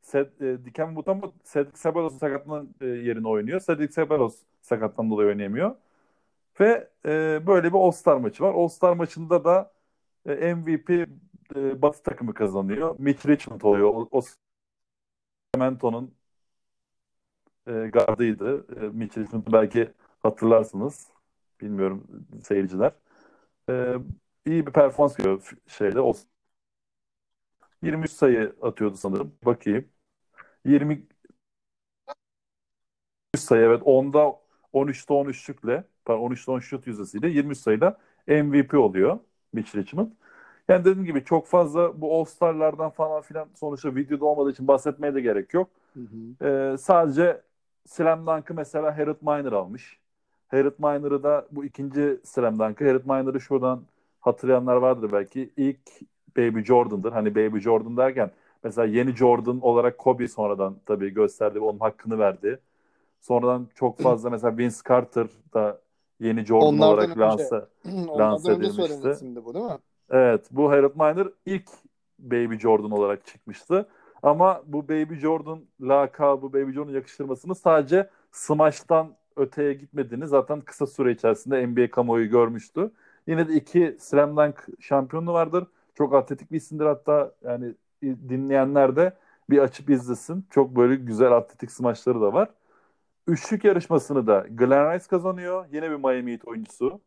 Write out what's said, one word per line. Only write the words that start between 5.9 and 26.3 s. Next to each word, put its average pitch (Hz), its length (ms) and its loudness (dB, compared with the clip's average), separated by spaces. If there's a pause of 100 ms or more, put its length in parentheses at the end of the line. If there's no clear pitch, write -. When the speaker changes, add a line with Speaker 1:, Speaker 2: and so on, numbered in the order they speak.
Speaker 1:
Ve, 226 300 2 (160)
e, 156 420 -2
böyle 180 260 4
bir 196 40 2
All-Star 175 400 4
maçı 120 260 -4
var. 190 100 2
All-Star 175 400 2
maçında 165 500 -2
da, 185 280 0 (540)
e, 165 280 -4
M 170 120 -8
V 156 180 -4
P, 175 240 0 (480)
e, 135 260 -4
Batı 147 220 0
takımı 117 300 -6
kazanıyor. 104 680 -2
Mitch 139 280 -2
Richmond 143 340 0
oluyor. 101 320 4
O, 113 180 -6
o 131 100 2 (1300)
Sacramento'nun, 127 600 -4 (1500)
e, 123 40 -10
gardıydı. 110 920 0 (160)
E, 107 60 -8
Mitch 107 300 -10
Richmond'u 110 340 -8
belki 113 400 2 (280)
hatırlarsınız. 113 880 0 (540)
Bilmiyorum 98 460 -4 (360)
seyirciler. 98 480 -2 (800)
E, 127 260 -4 (500)
iyi 160 220 -2
bir 139 40 -12
performans 143 440 2
görüyor 95 240 -2
f-, - 180 -20 (100)
şeyde. 104 340 -2
O 120 120 0 (1700)